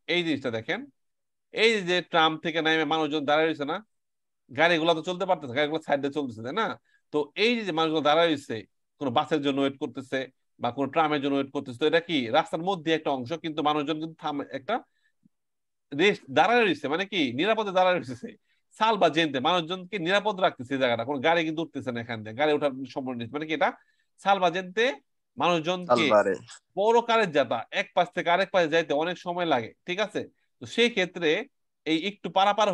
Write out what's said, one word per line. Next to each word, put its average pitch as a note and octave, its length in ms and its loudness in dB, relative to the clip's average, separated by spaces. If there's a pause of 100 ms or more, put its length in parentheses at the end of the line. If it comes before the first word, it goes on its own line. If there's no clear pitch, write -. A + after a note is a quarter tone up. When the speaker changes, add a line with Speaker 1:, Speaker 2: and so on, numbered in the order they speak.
Speaker 1:
এই E3+ 160 0
জিনিসটা C#3 280 -2
দেখেন, A2+ 300 -4 (760)
এই A3+ 180 4 (100)
যে F3+ 200 0
ট্রাম D#3+ 360 2
থেকে E3 240 -4
নেমে D#3+ 220 2
মানুষজন D3+ 400 0
দাঁড়ায় D3+ 240 4
রয়েছে C#3+ 180 -4
না, D#3+ 100 -4 (760)
গাড়িগুলো D#3+ 440 4
তো D#3+ 80 -2
চলতে F#3 240 -4
পারতেছে, D3+ 280 -2
গাড়িগুলো D3+ 280 0
সাইড C#3+ 180 0
দিয়ে C#3 180 -4
চলতেছে, A#2 240 -6
তাই B2+ 120 -8
না? A3 120 -2 (460)
তো D3+ 60 0 (180)
এই G#3+ 200 2
যে G#3 160 -6
মানুষগুলো D#3 320 0
দাঁড়ায় D#3+ 260 4
রয়েছে, C3 260 -4 (440)
কোনো C#3 100 -2
বাসের D3 320 0
জন্য C#3 180 0
ওয়েট C#3 180 -2
করতেছে C3+ 400 -8 (420)
বা A#2 100 -2
কোনো C3 180 -4
ট্রামের D3+ 340 0
জন্য C#3 140 0
ওয়েট C#3 140 -2
করতেছে, C3+ 300 -8
তো D#3 60 2
এটা E3 140 4
কি E3 160 -4 (140)
রাস্তার D#3+ 320 0
মধ্যে E3+ 300 -2
একটা D#3 180 0
অংশ, B2+ 200 -4 (120)
কিন্তু D#3+ 200 -6
মানুষজন D3+ 360 0
কিন্তু D#3+ 200 -10
থামে, D3 320 -6
একটা C3+ 240 -4 (1160)
রেস্ট, F3 360 2
দাঁড়ায় F#3 340 4
রয়েছে, F3+ 260 0
মানে E3 180 -2
কি G3 140 -4 (120)
নিরাপদে G3+ 400 -2
দাঁড়ায় F#3 240 4
রয়েছে। C3 320 -8 (520)
সালভা G#3+ 280 4
জেনতে, D3 320 2
মানুষজনকে F3+ 580 -2
নিরাপদ F#3+ 420 0
রাখতেছে C#3 340 0
এই C3 80 -2
জায়গাটা, A#2 220 0
কোনো C#3+ 160 -4
গাড়ি E3 240 2
কিন্তু D#3+ 180 -4
উঠতেছে C3+ 300 -8
না A#2 80 -6
এখান A#2 200 -8
দিয়ে, A2 140 -12
গাড়ি D3+ 180 0
ওঠার D3 200 0 (160)
সম্ভাবনা C3 320 -8
নেই। A#2 120 -8
মানে D3 140 -8
কি D#3+ 80 -6
এটা G3 140 0 (520)
সালভা F#3+ 300 2
জেনতে, F#3 340 -2 (540)
মানুষজনকে F3 500 0
Speaker 2:
সালভারে। G#2+ 460 4 (420)
Speaker 1:
বড় A3 260 4
কারের A3+ 300 2
জাতা C3 260 0 (120)
এক F#3 240 -4
পাশ F3 180 2
থেকে E3+ 180 -4
আরেক F#3 200 2
পাশে F3 180 2
যাইতে D#3 260 0
অনেক E3 240 -2
সময় F3 280 -4
লাগে, B2 240 0 (140)
ঠিক F3+ 160 -6
আছে? G3 200 -4 (420)
তো - 40 -12
সেই A#3 240 2
ক্ষেত্রে F3+ 380 -2 (580)
এই D#3+ 200 2
একটু G3+ 240 -8
পারাপার G3+ 420 2